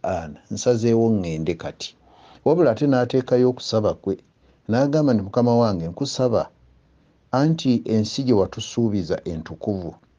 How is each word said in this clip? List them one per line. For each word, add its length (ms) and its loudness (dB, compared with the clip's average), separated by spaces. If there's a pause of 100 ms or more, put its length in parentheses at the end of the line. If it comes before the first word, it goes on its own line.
an, 280 -6 (200)
nsazeewo 600 2
ŋŋende 440 -2
kati." 400 -12 (500)
Wabula 260 4
ate 160 0
n'ateekayo 640 2
okusaba 440 -2
kwe, 220 -4 (520)
n'agamba 440 2
nti, 100 2
"Mukama 340 0
wange, 320 2
nkusaba, 600 -2 (840)
anti 520 2
ensi 400 -2
gye 80 2
watusuubiza 920 -2
entukuvu, 720 -8 (240)